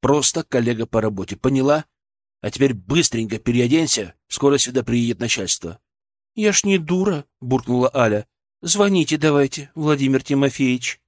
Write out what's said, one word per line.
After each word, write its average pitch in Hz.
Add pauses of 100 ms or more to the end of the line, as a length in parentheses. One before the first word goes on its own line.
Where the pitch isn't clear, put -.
Просто 147
коллега 117
по 113
работе, 104
поняла? 139 (560)
А 104
теперь 135
быстренько 113
переоденься, 120 (140)
скоро 139
сюда 127
приедет 117
начальство. 92 (560)
"Я 214
ж -
не 196
дура", 180 (140)
буркнула 123
Аля. 107 (340)
"Звоните 175
давайте, 143
Владимир 139
Тимофеевич". 135